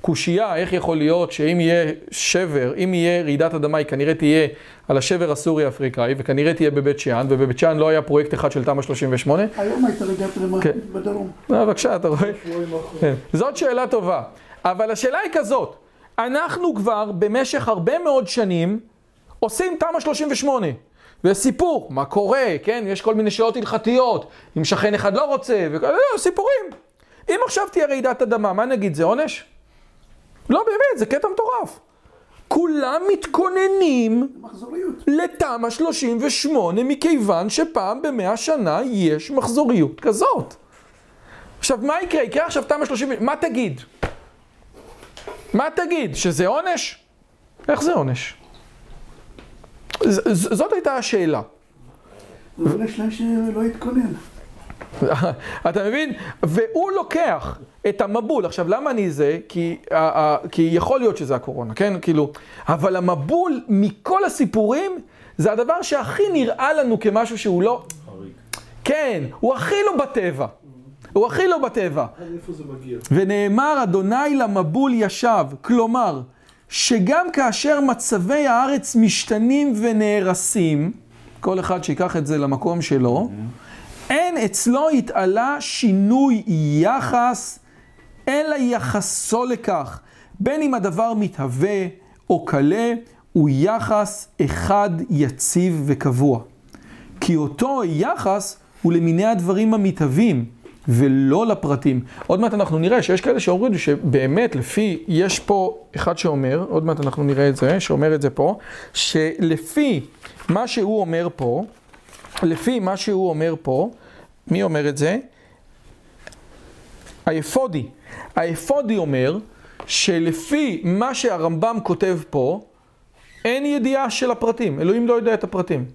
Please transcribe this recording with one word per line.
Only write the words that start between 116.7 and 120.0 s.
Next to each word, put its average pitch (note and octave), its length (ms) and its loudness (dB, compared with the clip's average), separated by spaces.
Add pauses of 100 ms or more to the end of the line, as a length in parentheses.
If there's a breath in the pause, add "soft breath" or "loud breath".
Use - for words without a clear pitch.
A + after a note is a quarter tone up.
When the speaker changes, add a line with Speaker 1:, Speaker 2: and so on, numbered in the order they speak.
Speaker 1:
האפודי. D#3+ 600 -2 (500 loud breath)
האפודי G#3+ 600 -2
אומר C#3+ 420 0 (480 loud breath)
שלפי F3 1000 0